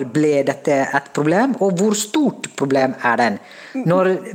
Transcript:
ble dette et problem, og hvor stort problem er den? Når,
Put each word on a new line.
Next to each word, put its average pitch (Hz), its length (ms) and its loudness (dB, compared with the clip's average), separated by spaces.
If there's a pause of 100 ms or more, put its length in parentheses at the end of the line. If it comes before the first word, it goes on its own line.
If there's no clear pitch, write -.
ble 143 400 2
dette 135 440 0
et - 260 -4
problem, 180 480 2
og 196 180 2
hvor 208 160 2
stort - 580 -2
problem 135 460 0
er 120 160 0
den? 113 240 0 (360)
Når, 185 420 2 (180)